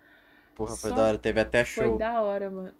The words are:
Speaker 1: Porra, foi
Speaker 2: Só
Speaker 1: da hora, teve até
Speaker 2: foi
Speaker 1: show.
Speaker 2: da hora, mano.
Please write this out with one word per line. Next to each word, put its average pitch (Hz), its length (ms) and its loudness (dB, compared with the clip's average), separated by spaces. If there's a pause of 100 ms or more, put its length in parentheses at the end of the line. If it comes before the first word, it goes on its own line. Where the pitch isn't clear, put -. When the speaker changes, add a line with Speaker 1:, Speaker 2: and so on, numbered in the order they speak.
(560)
Speaker 1:
Porra, 110 220 -6
foi 107 140 -4
Speaker 2:
Só 104 60 -2
Speaker 1:
da 110 60 6
hora, 107 160 2
teve 110 200 0
até 120 240 2 (120)
Speaker 2:
foi 233 160 2
Speaker 1:
show. - 20 2
Speaker 2:
da 226 280 0
hora, 202 280 -2
mano. 185 300 -12